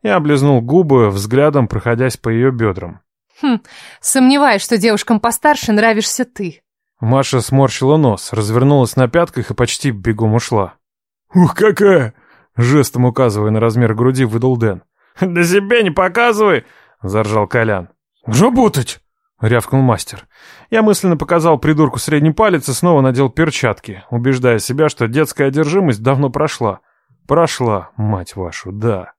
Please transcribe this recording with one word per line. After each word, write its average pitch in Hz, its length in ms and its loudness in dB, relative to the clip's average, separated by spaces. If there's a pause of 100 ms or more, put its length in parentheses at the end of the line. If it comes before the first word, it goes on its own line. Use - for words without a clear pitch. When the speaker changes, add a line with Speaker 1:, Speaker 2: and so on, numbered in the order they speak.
Speaker 1:
Я 208 140 0
облизнул 143 440 2
губы, 135 480 4
взглядом 123 600 0
проходясь 117 480 -2
по - 120 -8
ее 117 220 0
бедрам. 95 500 -4 (400)
Speaker 2:
«Хм, 254 200 0 (400)
сомневаюсь, 262 640 2
что - 140 -2
девушкам 214 440 0
постарше 254 520 0
нравишься 220 520 0
ты». 190 380 -12 (380)
Speaker 1:
Маша 127 400 0
сморщила 135 560 2
нос, 127 360 0
развернулась 120 640 0
на 131 120 2
пятках 165 420 -2
и 107 40 -6
почти 123 360 -4
бегом 110 440 -2
ушла. 107 400 -2 (600)
«Ух, 180 200 4
какая!» 190 600 2 (420)
жестом 123 480 2
указывая 110 460 0
на 110 100 0
размер 113 340 0
груди, 127 300 0
выдал 120 320 0
Дэн. 107 260 -2 (380)
«Да 175 220 0
себе 202 400 2
не 190 80 0
показывай!» 202 720 0 (380)
заржал 104 460 -2
Колян. 107 400 -2 (360)
«Работать!» 202 760 0 (400)
рявкнул 120 420 0
мастер. - 440 -2 (440)
Я 220 120 2
мысленно 196 340 2
показал 160 420 0
придурку 147 400 0
средний 151 340 0
палец 180 360 0
и 139 40 -4
снова 165 280 2
надел 131 280 2
перчатки, - 840 -4
убеждая 123 480 0
себя, 139 300 -2
что 117 200 -4
детская 139 380 -2
одержимость 147 560 0
давно 135 280 0
прошла. 127 500 -4 (460)
Прошла, 127 680 0
мать 104 400 -4
вашу, 92 360 -12
да. 104 460 -4